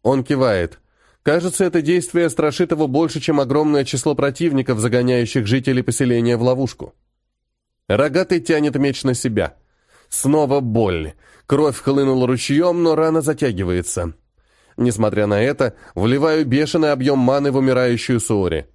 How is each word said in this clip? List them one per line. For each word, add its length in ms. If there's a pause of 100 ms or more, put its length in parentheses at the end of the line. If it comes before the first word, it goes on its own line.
Он 220
кивает. 560 (420)
Кажется, 440
это 160
действие 480
страшит 420
его 160
больше, 320
чем 200
огромное 440
число 320
противников, 640
загоняющих 680
жителей 380
поселения 540
в 40
ловушку. 540 (920)
Рогатый 520
тянет 360
меч 280
на 100
себя. 420 (540)
Снова 520
боль. 520 (320)
Кровь 320
хлынула 480
ручьем, 560
но 140
рана 260
затягивается. 920 (640)
Несмотря 500
на 140
это, 340 (200)
вливаю 500
бешеный 460
объем 280
маны 320
в 60
умирающую 640
Суори. 560